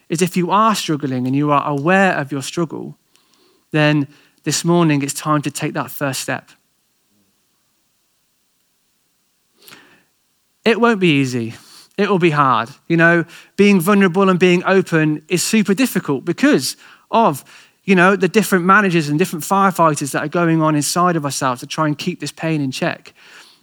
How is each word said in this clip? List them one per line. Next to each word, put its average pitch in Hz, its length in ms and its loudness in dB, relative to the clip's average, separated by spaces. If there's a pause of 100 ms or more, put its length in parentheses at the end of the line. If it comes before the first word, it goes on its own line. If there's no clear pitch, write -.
is 160 120 -4
if 175 140 -2
you 175 160 0
are 208 240 4
struggling 131 520 -4
and 131 80 0
you 147 160 0
are 143 160 0
aware 170 500 2
of 139 140 -8
your 139 120 -8
struggle, - 540 -8 (760)
then 151 360 2 (360)
this 147 220 -4
morning 165 360 2
it's 139 120 -6
time 151 300 -4
to 143 80 -6
take - 220 -8
that 143 180 -8
first 135 300 -6
step. - 280 -8 (4000)
It 220 160 2
won't 233 180 2
be 156 200 2
easy. 123 360 -4 (420)
It 196 120 0
will 190 100 0
be 170 120 2
hard. 131 380 2 (180)
You 170 100 0
know, 170 280 4 (320)
being 202 240 4
vulnerable 196 480 2
and 180 100 2
being 180 260 2
open 160 640 0
is 180 160 -2
super 208 300 0
difficult 165 520 -2
because 170 520 0 (340)
of, 202 320 2 (400)
you 190 120 2
know, 185 200 4
the 185 140 0
different 185 360 0
managers 185 440 2
and 147 100 0
different 170 260 -4
firefighters 170 680 0
that 143 120 -4
are 151 60 -8
going 165 320 0
on 156 140 2
inside 175 400 0
of 147 100 -4
ourselves 131 360 -4
to 143 60 -14
try 156 200 -4
and 147 100 -2
keep - 220 -8
this 147 120 -10
pain 160 300 -4
in 135 100 -4
check. - 420 -8 (480)